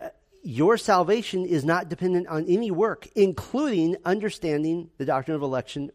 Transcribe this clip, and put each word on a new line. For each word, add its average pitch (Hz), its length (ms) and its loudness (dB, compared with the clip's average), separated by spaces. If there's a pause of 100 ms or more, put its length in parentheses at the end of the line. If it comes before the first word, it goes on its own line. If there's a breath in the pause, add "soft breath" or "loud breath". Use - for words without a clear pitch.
(420)
your 165 360 2
salvation 190 680 2
is 170 180 0
not 170 240 0
dependent 175 400 -2
on 160 220 -4
any 214 200 2
work, 180 460 -2
including 196 880 2
understanding 165 920 -2
the 139 80 -6
doctrine 139 300 -2
of 147 60 -4
election. 139 540 -4